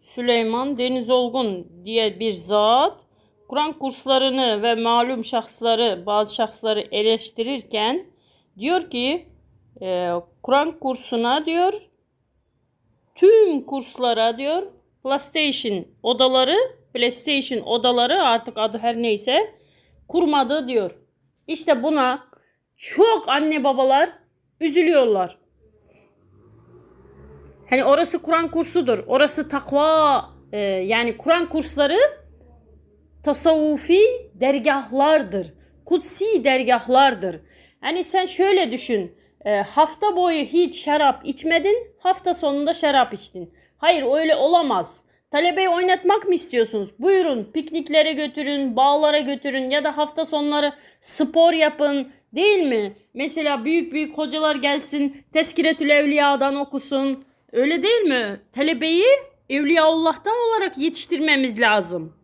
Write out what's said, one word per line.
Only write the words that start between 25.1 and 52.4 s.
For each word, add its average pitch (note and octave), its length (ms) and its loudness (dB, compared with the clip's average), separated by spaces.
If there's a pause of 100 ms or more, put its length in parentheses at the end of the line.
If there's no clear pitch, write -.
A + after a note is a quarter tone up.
Hani C4 140 2
orası E4 380 2
Kur'an E4 280 0
kursudur, D#4+ 560 -2
orası C#4+ 420 0
takva, C#4+ 840 2 (220)
e, G#3 80 -6
yani G#3 560 -2
Kur'an E4+ 320 0
kursları D4 480 0 (1300)
tasavvufi D#4+ 1080 2
dergahlardır, C4 1200 0 (300)
kutsi F#4 600 -2
dergahlardır. B3 960 2 (400)
Hani E4 240 -4
sen F#4 220 -2
şöyle F4+ 460 0
düşün, G#3+ 400 -4 (320)
e, G#3 120 0
hafta D#4 600 0
boyu E4+ 280 0
hiç E4+ 400 -2
şarap D4 400 2
içmedin, E4 520 -2 (220)
hafta F#4 360 -2
sonunda D4 400 -2
şarap C#4 400 0
içtin. F3+ 400 -16 (240)
Hayır, D#4 260 2 (140)
öyle D#4+ 180 2
olamaz. C#4 680 0 (260)
Talebeyi F4 380 0
oynatmak F#4 600 2
mı F4+ 60 2
istiyorsunuz? A3+ 640 -2
Buyurun, D#4+ 460 2
pikniklere D#4 680 -2
götürün, C#4+ 640 -4
bağlara D4 420 4
götürün C4 520 -4
ya D4 140 -2
da D4 120 -2
hafta D4+ 280 -4
sonları D4 480 -2 (280)
spor E4 520 2
yapın, D4 600 0 (200)
değil F#4+ 300 2